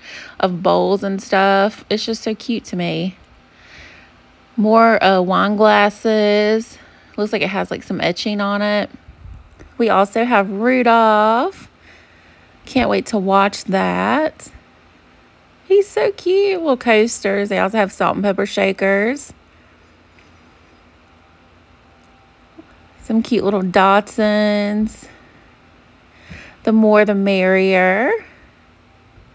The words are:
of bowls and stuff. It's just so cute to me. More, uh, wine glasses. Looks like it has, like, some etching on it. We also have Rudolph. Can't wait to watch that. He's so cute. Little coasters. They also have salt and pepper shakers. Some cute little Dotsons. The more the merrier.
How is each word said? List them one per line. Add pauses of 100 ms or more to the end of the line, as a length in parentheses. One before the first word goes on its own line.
(380)
of
bowls
and
stuff.
It's
just
so
cute
to
me. (1400)
More,
uh,
wine
glasses. (400)
Looks
like
it
has,
like,
some
etching
on
it. (880)
We
also
have
Rudolph. (960)
Can't
wait
to
watch
that. (1160)
He's
so
cute.
Little
coasters.
They
also
have
salt
and
pepper
shakers. (3750)
Some
cute
little
Dotsons. (1600)
The
more
the
merrier. (1200)